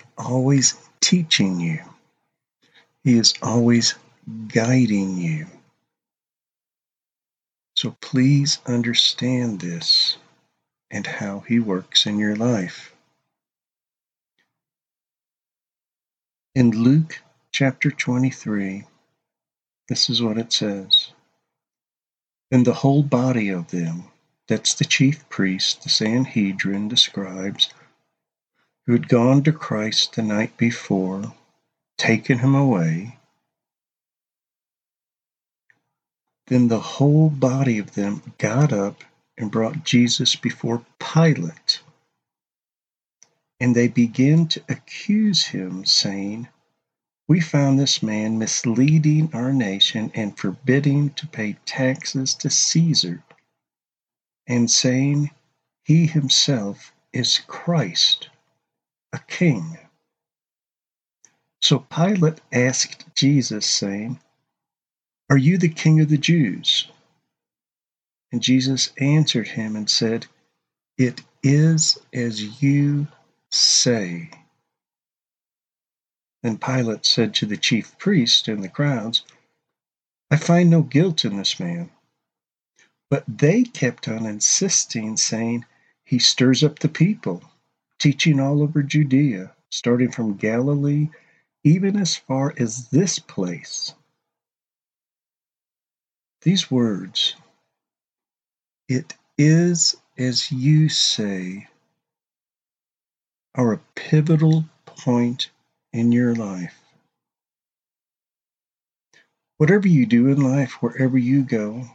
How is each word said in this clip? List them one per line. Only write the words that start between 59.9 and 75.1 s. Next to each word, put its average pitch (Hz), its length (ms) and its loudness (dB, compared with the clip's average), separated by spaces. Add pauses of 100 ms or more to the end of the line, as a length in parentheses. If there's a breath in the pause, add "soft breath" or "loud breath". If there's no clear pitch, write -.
So - 160 2
Pilate 175 600 -2 (120)
asked - 640 -2
Jesus, 131 500 0
saying, 104 560 -6 (1120)
"Are 139 80 6
you 160 180 4
the 170 140 2
king 156 300 4
of 151 100 2
the 151 80 2
Jews?" 123 720 0 (1400)
And 120 100 -4
Jesus 131 560 0
answered 143 500 2
him 110 280 -8
and 107 120 -6
said, 117 380 -2 (720)
"It 123 240 -2 (200)
is 156 560 2 (140)
as 113 500 -8
you 143 440 2 (440)
say." 87 800 0 (2000)